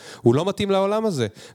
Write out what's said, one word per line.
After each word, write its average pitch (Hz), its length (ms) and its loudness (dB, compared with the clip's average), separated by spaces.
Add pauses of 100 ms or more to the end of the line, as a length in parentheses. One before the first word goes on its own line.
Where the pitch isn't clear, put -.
(220)
הוא 117 140 6
לא 160 100 0
מתאים 196 260 -2
לעולם 196 340 0
הזה. 139 220 -2 (280)